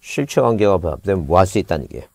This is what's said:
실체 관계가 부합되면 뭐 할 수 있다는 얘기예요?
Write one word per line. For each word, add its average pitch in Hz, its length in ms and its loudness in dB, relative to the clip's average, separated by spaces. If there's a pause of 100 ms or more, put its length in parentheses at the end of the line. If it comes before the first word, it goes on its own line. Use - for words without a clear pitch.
실체 - 400 -4
관계가 107 380 2
부합되면 82 480 -4
뭐 85 120 4
할 95 80 6
수 98 120 -2
있다는 82 280 -4
얘기예요? - 180 -14 (100)